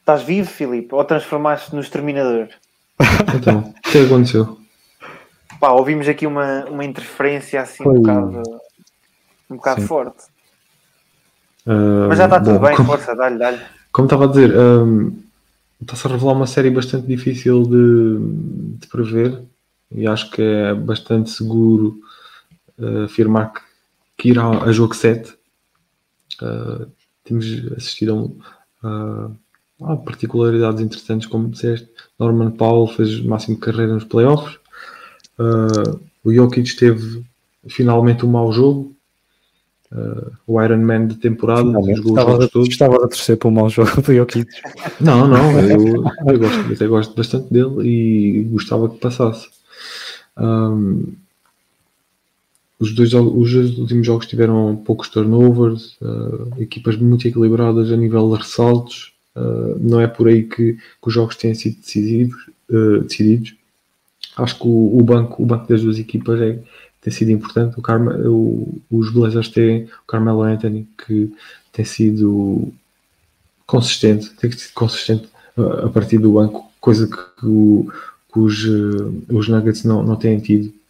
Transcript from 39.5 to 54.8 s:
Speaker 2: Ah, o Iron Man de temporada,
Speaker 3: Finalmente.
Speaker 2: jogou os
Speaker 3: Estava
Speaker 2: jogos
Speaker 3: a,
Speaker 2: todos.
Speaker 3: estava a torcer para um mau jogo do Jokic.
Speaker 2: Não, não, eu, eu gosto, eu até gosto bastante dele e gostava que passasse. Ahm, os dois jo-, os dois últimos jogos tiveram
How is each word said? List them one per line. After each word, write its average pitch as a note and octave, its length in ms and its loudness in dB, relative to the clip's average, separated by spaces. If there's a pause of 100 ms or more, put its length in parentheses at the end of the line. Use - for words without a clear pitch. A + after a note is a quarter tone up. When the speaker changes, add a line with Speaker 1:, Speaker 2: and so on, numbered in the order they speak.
Speaker 2:
Ah, A2 400 -10 (160)
o A2+ 160 0
Iron A2+ 220 2
Man A2+ 220 0
de A2+ 80 -6
temporada, A#2 480 -2
Speaker 3:
Finalmente. G#2+ 340 2
Speaker 2:
jogou A2 160 0
os A2 60 4
Speaker 3:
Estava B2 140 4
Speaker 2:
jogos B2 140 4
Speaker 3:
a, - 40 -2
Speaker 2:
todos. B2 180 2
Speaker 3:
estava B2 280 4
a A#2+ 120 2
torcer - 300 0
para B2 100 0
um A2+ 40 4
mau A2 180 2
jogo - 320 2
do C#3 120 4
Jokic. A#2+ 360 0 (500)
Speaker 2:
Não, C3+ 260 6
não, C#3 340 4
eu, G#2+ 440 4 (280)
eu B2+ 60 4
gosto, A2+ 300 0
eu A2+ 60 -4
até A2 120 -2
gosto A2 280 0
bastante C3 380 -6
dele B2 360 0
e A2 560 0
gostava A2+ 460 -2
que - 80 -20
passasse. A#2+ 500 -4 (880)
Ahm, A2 800 -2 (1600)
os A2 160 -4
dois A#2+ 140 4
jo-, A#2+ 300 4
os A#2+ 120 2
dois B2 280 0
últimos A#2+ 280 0
jogos A2+ 200 -2
tiveram A2 580 0